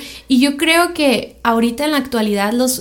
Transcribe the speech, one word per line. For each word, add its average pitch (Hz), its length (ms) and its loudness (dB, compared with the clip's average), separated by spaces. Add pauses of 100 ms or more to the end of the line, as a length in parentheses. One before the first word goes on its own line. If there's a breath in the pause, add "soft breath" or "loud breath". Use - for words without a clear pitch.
(280 loud breath)
Y 262 120 4
yo 285 180 2
creo 339 360 2
que 277 500 0
ahorita 233 420 0
en 311 60 0
la 294 60 0
actualidad 214 560 -2
los, 254 280 0